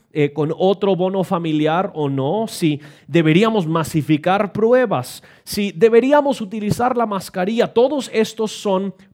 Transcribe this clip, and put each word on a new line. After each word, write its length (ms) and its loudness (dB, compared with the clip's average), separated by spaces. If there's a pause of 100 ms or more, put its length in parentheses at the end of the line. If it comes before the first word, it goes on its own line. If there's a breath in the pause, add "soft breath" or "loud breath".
(140)
eh, 180 0
con 260 -4
otro 380 2
bono 300 -2
familiar 680 -2
o 140 -4
no, 400 -2
si 320 -2 (260 loud breath)
deberíamos 640 2
masificar 840 0
pruebas, 680 0 (220 soft breath)
si 300 -4
deberíamos 680 4
utilizar 560 -4
la 100 0
mascarilla. 680 -4
Todos 400 2
estos 400 -2
son 420 -4 (180 soft breath)